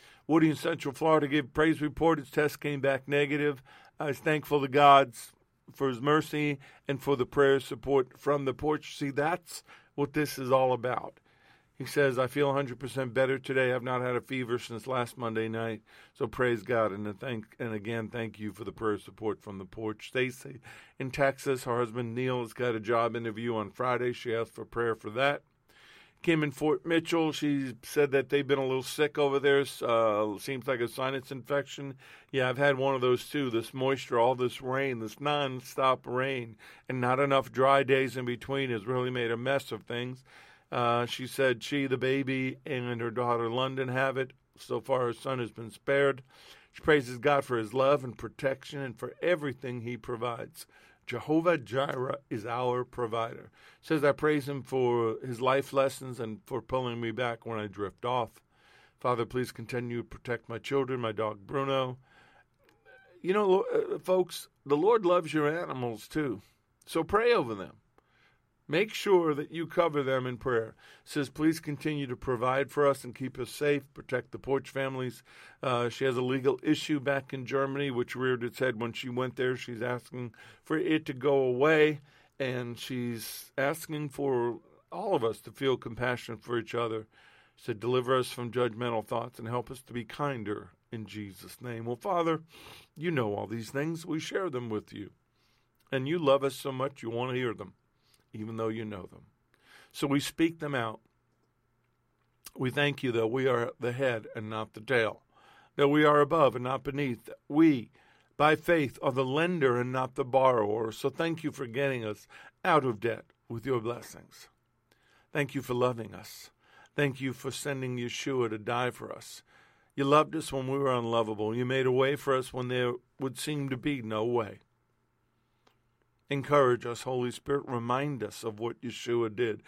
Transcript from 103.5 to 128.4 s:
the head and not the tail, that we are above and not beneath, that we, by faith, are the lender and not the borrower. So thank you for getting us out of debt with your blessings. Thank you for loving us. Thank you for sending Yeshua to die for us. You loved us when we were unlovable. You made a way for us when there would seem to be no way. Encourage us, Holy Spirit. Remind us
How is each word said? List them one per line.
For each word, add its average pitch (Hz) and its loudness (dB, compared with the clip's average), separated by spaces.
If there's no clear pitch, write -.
the 120 -2
head 120 -2
and 110 -8
not 110 -6
the 110 -16
tail, 113 2
that 143 6
we 151 6
are 147 8
above 147 4
and 127 -6
not 131 -4
beneath, 135 -4
that - -16
we, 147 6
by 151 6
faith, 156 2
are 143 2
the 131 2
lender 139 2
and 123 -2
not 131 -2
the 143 -2
borrower. 120 2
So - -4
thank 165 -4
you 147 -4
for 139 -8
getting 127 -2
us 107 -8
out 160 4
of 113 -2
debt 110 -4
with 117 -8
your 127 0
blessings. 107 -10
Thank 139 -2
you 131 -6
for 127 -4
loving 120 0
us. - -18
Thank 135 0
you 131 -4
for 131 -10
sending 131 -6
Yeshua 120 -2
to 107 -4
die 120 -2
for 107 -12
us. - -16
You 139 0
loved 147 6
us 151 -6
when 131 -2
we 135 -2
were 139 2
unlovable. 113 0
You 123 0
made 131 2
a 127 4
way 135 4
for 135 0
us 131 -2
when 127 -4
there 123 0
would 135 -6
seem 143 -4
to 131 -4
be 139 -4
no 107 -2
way. 113 -2
Encourage 135 4
us, 120 -8
Holy 123 -2
Spirit. 143 -4
Remind 127 -2
us 104 -8